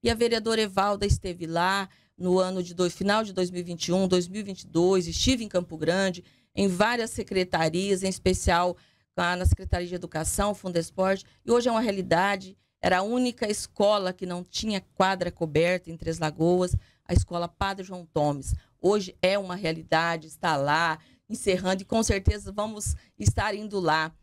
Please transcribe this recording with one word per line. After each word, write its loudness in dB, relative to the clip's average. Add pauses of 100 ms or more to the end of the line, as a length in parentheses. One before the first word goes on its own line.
e 2
a 2
vereadora 0
Evalda 0
esteve 0
lá 0 (300)
no 2
ano -2
de -8
dois, 0
final 0
de -8
dois -2
mil -6
e -6
vinte -8
e 0
um, 2
dois 2
mil -10
e -8
vinte -12
e -18
dois, 2
estive 0
em -10
Campo -4
Grande, -2 (320)
em 2
várias 0
secretarias, -2
em -2
especial 0 (400)
na, 0
na 0
Secretaria 0
de -8
Educação, -2
Fundesporte, -2 (220)
e 2
hoje 4
é 2
uma 0
realidade. 0 (240)
Era 4
a 0
única 0
escola 2
que -8
não -6
tinha -4 (120)
quadra 2
coberta 0
em -12
Três -6
Lagoas, 2 (300)
a -2
Escola 2
Padre -6
João -14
Tomes. 0 (280)
Hoje 2
é 4
uma -6
realidade, -2
está -2
lá, 2 (300)
encerrando, -2
e -12
com 0
certeza 0
vamos -4 (200)
estar 0
indo -6
lá. 2 (100)